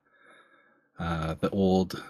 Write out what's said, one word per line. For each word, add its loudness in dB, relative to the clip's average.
uh, -4
the -2
old, 2